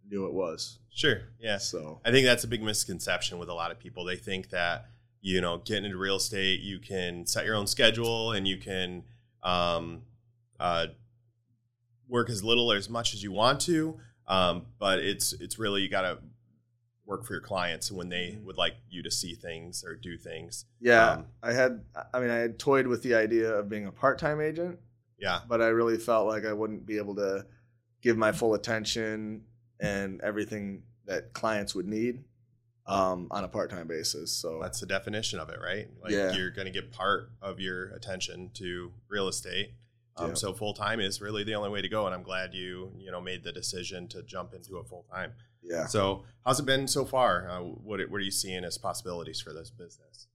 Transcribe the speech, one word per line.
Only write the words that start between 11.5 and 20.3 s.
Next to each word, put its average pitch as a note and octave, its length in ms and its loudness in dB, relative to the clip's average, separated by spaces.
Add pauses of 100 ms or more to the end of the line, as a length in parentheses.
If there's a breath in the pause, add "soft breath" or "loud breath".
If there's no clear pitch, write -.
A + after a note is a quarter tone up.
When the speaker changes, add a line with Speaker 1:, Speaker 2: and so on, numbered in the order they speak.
Speaker 2:
work A#2+ 220 2
as G2+ 140 -2
little A#2 280 6
or G#2 40 6
as G2+ 140 -2
much A#2 240 -2
as G2+ 100 -8
you G2+ 80 -4
want A#2 300 6
to. D#3 380 2 (280 loud breath)
Um, F2+ 380 4 (140)
but F#2+ 200 4
it's, F#2 340 0
it's F2+ 260 -10
really, G2+ 220 2
you F#2+ 80 0
gotta F#2 300 0 (840)
work G2 200 -6
for - 80 -8
your F2 80 -4
clients F2 480 -2
and G2 80 -8
when F2 120 -6
they F2+ 220 -4
Speaker 1:
Mm-hmm. G#2+ 140 -14
Speaker 2:
would F#2 120 -12
like E2+ 180 2 (140)
you F2 140 -10
to E2+ 80 -6
see E2+ 240 -4
things E2+ 480 -10
or E2+ 120 -10
do E2+ 220 -10
things. E2 480 -12 (140)